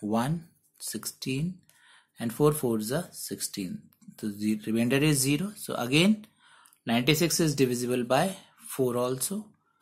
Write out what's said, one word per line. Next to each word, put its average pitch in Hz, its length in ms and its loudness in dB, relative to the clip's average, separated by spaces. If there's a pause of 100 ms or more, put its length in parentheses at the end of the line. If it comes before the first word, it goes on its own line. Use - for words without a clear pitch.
one, 120 480 -2 (300)
sixteen, 135 800 -6 (600)
and 117 140 -4
four 147 200 4
fours 117 400 -2
are 175 200 -4
sixteen. - 720 -8 (380)
So 110 80 -4
the 107 380 -2
remainder 120 300 2
is 143 220 4
zero. 147 380 0
So - 180 -8
again, 156 520 2 (600)
ninety-six 147 540 2
is 156 140 4
divisible 123 500 2
by 151 320 2 (200)
four 123 400 -2
also. 131 500 -4 (360)